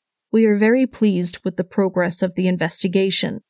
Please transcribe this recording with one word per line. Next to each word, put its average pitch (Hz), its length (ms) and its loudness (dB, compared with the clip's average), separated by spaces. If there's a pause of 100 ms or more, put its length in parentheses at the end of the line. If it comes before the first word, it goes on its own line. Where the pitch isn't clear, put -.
(340)
"We 226 120 4
are 208 100 4
very 226 320 2
pleased 180 560 -2
with 190 140 -4
the 185 80 -4
progress 185 560 -2
of 180 140 -2
the 185 120 0
investigation. 185 1040 -2